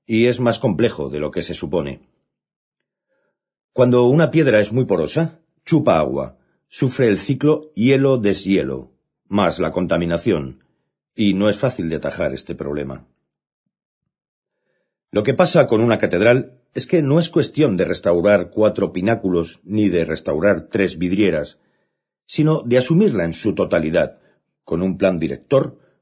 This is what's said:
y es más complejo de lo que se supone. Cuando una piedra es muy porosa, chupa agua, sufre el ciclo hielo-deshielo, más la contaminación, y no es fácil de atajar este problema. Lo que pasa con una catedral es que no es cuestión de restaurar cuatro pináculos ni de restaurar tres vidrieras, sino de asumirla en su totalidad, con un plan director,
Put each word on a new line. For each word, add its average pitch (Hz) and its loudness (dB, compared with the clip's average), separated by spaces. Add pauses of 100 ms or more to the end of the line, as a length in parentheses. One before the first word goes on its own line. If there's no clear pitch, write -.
y 113 2
es 123 0
más 117 0
complejo 101 -2
de 73 -8
lo 73 -4
que 87 -6
se 85 -10
supone. 73 -6 (1700)
Cuando 123 4
una 151 2
piedra 135 4
es 101 -4
muy 123 0
porosa, 98 -2 (240)
chupa 117 2
agua, 69 -4 (300)
sufre 127 -2
el 101 0
ciclo 151 -2
hielo-deshielo, 101 0 (340)
más 95 0
la 80 -2
contaminación, 85 -2 (520)
y 101 2
no 101 2
es 101 -2
fácil 101 -4
de 78 -4
atajar 76 -6
este 69 -10
problema. 69 -10 (2000)
Lo 104 0
que 131 0
pasa 160 4
con 110 2
una 117 2
catedral 107 2 (200)
es - -8
que 170 0
no 143 2
es 170 0
cuestión 143 0
de 87 0
restaurar 87 2
cuatro 104 0
pináculos 95 -2
ni 104 0
de 85 0
restaurar 80 -2
tres 92 -2
vidrieras, 90 -2 (680)
sino 156 0
de 120 0
asumirla 147 2
en 82 -4
su 95 -4
totalidad, 82 0 (440)
con 85 -4
un 92 -4
plan 95 0
director, 82 -2 (220)